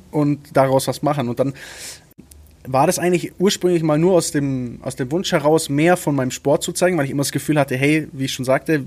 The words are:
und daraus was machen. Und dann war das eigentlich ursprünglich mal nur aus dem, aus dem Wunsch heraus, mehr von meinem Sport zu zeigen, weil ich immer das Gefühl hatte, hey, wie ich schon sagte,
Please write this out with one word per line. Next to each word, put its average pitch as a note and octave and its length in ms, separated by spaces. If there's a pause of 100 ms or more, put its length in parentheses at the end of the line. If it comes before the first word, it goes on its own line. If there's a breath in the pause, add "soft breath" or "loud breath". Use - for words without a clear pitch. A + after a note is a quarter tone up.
(120)
und D3 280 (140)
daraus C3+ 340
was B2+ 140
machen. C#3+ 260
Und A#2+ 120
dann C3+ 140 (1120 loud breath)
war C3 180
das F3 140
eigentlich F3 400
ursprünglich F3+ 420
mal D3+ 160
nur F3 160
aus E3 180
dem, C3 520
aus B2+ 120
dem B2+ 160
Wunsch F3+ 200
heraus, D#3 380
mehr D#3+ 280
von D3+ 160
meinem C3 160
Sport C#3+ 320
zu - 100
zeigen, F3+ 260
weil C#3 80
ich C3+ 60
immer C#3+ 120
das - 80
Gefühl D3 260
hatte, C#3 180
hey, D3 360
wie C3+ 140
ich C3+ 80
schon C3 120
sagte, C#3 420